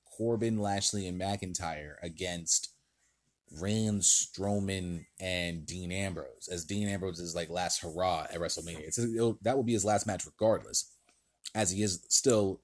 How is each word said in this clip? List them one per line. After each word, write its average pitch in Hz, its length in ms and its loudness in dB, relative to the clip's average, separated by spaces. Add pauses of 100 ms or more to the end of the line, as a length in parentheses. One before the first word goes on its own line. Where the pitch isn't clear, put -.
Corbin, 113 540 0
Lashley, 101 480 0
and 90 120 -4
McIntyre 87 840 -4
against 87 680 -2 (800)
Reigns, 104 840 2
Strowman, 95 760 -2 (140)
and 87 460 -2
Dean 87 260 -8
Ambrose, 90 600 -6
as 85 140 -4
Dean 104 220 -2
Ambrose's, 90 460 -4
like, 85 160 -4
last 87 320 -2
hurrah 85 500 0
at 85 80 -6
WrestleMania. 82 480 -6
It's, 80 120 -2
it'll, 113 420 2
that 117 140 2
will 135 80 2
be 117 100 2
his 101 120 2
last 104 200 4
match 95 200 -2
regardless, - 680 0 (640)
as 104 160 2
he 95 100 0
is 95 280 0
still, 104 540 4